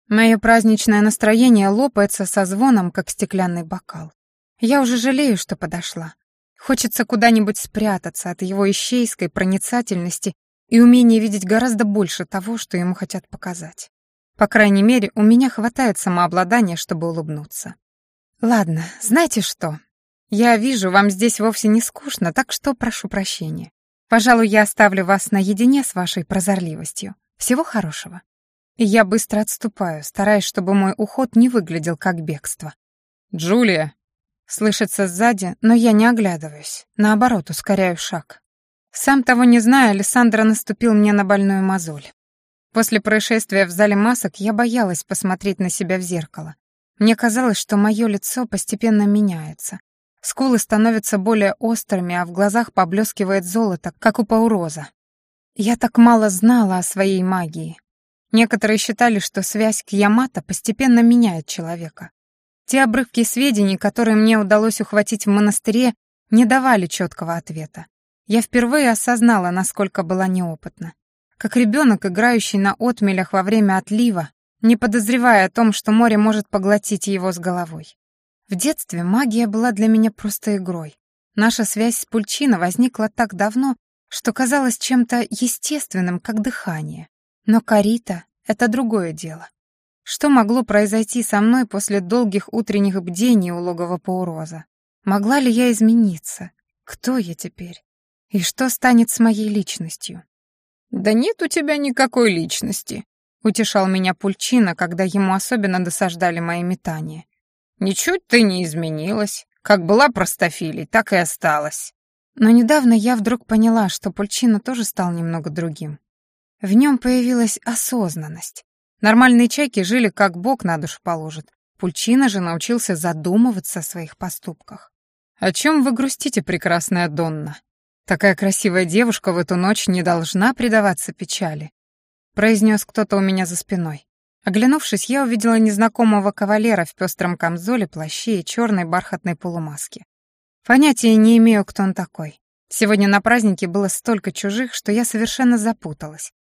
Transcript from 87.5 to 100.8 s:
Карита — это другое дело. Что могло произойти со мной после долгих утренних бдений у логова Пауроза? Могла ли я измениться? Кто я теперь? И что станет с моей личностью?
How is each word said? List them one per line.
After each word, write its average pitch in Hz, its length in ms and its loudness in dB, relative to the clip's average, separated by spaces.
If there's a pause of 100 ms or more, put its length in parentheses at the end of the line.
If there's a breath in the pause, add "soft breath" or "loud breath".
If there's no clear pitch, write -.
Карита — 208 640 0 (220)
это 226 220 0
другое 214 440 -2
дело. 160 360 -14 (540)
Что - 260 -4
могло 240 360 4
произойти 214 580 0
со 208 180 -2
мной 240 260 2
после 202 340 -4
долгих 202 520 -2
утренних 202 500 -2
бдений 180 500 0
у 175 80 -8
логова 175 380 -6
Пауроза? 165 680 -8 (400)
Могла 202 340 0
ли 254 120 2
я 240 200 2
измениться? 220 800 0 (340)
Кто - 320 -6
я 175 180 -6
теперь? - 500 -16 (440)
И 190 140 -4
что 262 260 -4
станет 240 420 2
с - 100 -4
моей 214 280 2
личностью? 175 760 -8 (640)